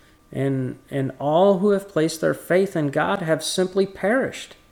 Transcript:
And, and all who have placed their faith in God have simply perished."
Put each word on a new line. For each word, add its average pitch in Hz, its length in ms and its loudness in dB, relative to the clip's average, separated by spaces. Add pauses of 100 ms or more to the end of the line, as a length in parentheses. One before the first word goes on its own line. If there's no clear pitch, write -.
(300)
And, 135 480 -2 (100)
and 135 300 -2
all 175 400 4
who 202 120 2
have 196 180 0
placed 160 320 0
their 156 140 2
faith 190 420 0
in 147 140 0
God 175 320 -2
have 160 200 0
simply 185 440 0
perished." 196 680 -4 (160)